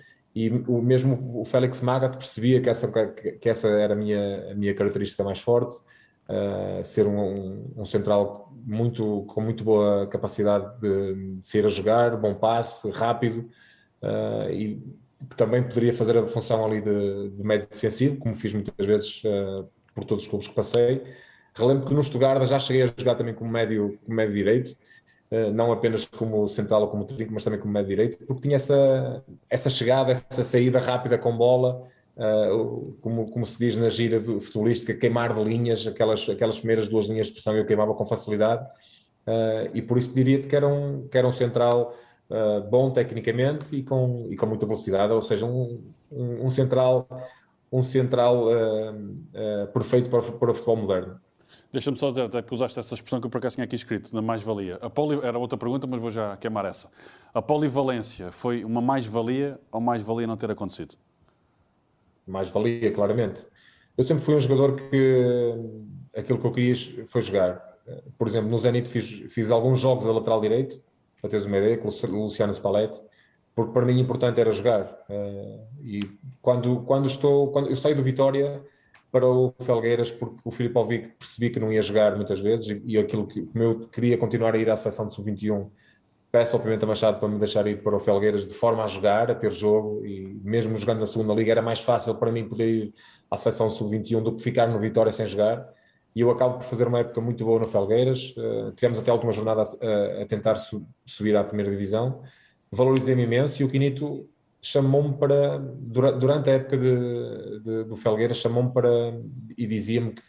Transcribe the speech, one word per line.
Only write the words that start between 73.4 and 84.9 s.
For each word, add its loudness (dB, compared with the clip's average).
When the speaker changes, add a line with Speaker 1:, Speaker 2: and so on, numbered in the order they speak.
Speaker 1:
porque -2
para 2
mim 4
importante 0
era 4
jogar. 0
Eh, -10
e -8
quando, 0
quando 0
estou, 2
quando -2
eu -2
saio 2
do 0
Vitória, 0
para 4
o 4
Felgueiras, 0
porque -10
o -8
Filipovic 0
percebi -4
que -4
não 0
ia 4
jogar 4
muitas -2
vezes 0
e, -6
e 0
aquilo 0
que, -8
como -4
eu 0
queria 2
continuar 0
a 2
ir 2
à 4
seleção -4